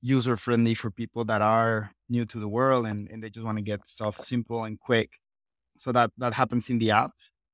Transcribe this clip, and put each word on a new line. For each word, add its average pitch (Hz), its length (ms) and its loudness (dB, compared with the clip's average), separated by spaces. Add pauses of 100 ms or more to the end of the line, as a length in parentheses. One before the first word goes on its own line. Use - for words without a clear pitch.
user-friendly 120 720 2
for 110 180 -4
people 117 360 -8
that 107 160 2
are 110 500 2 (160)
new 120 160 0
to 110 140 -12
the 107 100 -6
world 123 380 2
and, 104 240 -8
and 110 120 -16
they 110 60 -12
just 110 160 -14
wanna 107 160 -4
get 104 260 -6
stuff 107 320 -6
simple 117 460 -4
and 107 160 -10
quick. 113 300 2 (640)
So - 160 -6
that, 120 240 4
that 120 160 -2
happens 120 380 0
in 123 80 0
the 110 140 2
app. 113 180 4 (440)